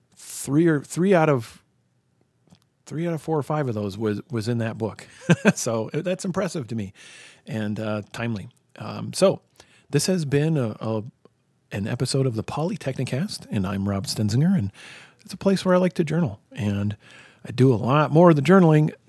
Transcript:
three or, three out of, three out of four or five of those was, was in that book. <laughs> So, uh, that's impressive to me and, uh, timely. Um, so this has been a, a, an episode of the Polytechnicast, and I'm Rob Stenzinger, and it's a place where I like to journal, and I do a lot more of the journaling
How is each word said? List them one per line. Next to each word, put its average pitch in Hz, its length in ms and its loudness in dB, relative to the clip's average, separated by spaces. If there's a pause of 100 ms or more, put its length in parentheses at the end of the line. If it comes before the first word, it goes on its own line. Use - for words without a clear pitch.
(160)
three - 520 0
or, 151 140 2
three 185 340 2
out 160 140 4
of, 127 340 -2 (1200)
three 160 220 -6
out 165 80 -2
of 147 80 -6
four 160 160 -2
or 135 40 0
five 151 240 -2
of 117 60 -2
those 104 240 -4
was, 107 320 -2
was 113 180 -4
in 120 120 0
that 113 180 -4
book. - 300 -8 (220)
<laughs> - 260 4
So, 113 360 -2
uh, - 100 -4
that's 185 220 -6
impressive 170 440 -6
to 113 80 -8
me 101 180 -6 (540)
and, 107 320 -4
uh, 107 320 -4
timely. 117 380 -6 (280)
Um, 110 360 -12
so - 280 2 (480)
this 143 160 0
has 185 200 0
been 147 320 0
a, 113 220 -2
a, 110 240 -4 (680)
an 104 160 -6
episode 131 400 -2
of 117 80 -4
the 107 80 -4
Polytechnicast, 147 1040 -6
and 98 160 -2
I'm 98 240 -4
Rob 98 160 -2
Stenzinger, 127 520 0
and 101 140 -2 (520)
it's - 100 -18
a 185 40 -12
place 196 280 0
where 185 80 4
I 180 40 6
like 180 160 2
to 175 100 0
journal, 151 360 -2 (120)
and 104 440 -2 (500)
I - 60 -12
do 123 220 4
a - 20 0
lot 131 360 2
more 170 180 8
of 165 60 6
the 143 60 0
journaling 156 520 6 (160)